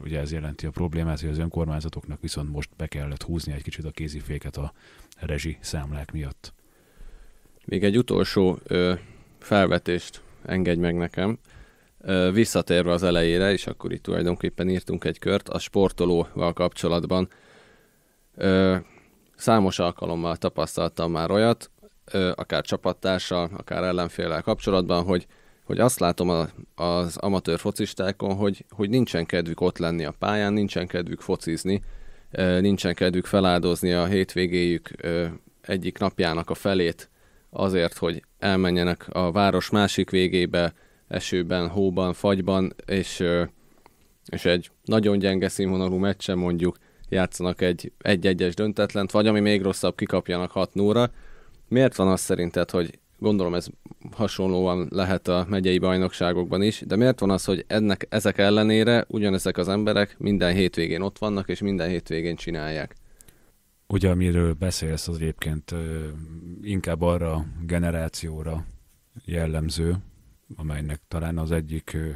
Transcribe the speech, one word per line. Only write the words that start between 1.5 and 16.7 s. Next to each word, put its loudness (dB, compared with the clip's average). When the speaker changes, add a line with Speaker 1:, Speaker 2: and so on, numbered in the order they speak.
Speaker 1:
viszont -6
most -6
be -6
kellett -8
húzni -4
egy -8
kicsit -10
a -8
kéziféket -8
a -6
rezsiszámlák -6
miatt. -8
Speaker 2:
Még 0
egy 4
utolsó, 2
ö, 2
felvetést 0
engedj 0
meg 0
nekem. -2
Ö, 2
visszatérve 4
az 2
elejére, 4
és -2
akkor -8
itt -8
tulajdonképpen -2
írtunk -4
egy -2
kört, -2
a -6
sportolóval 2
kapcsolatban. 0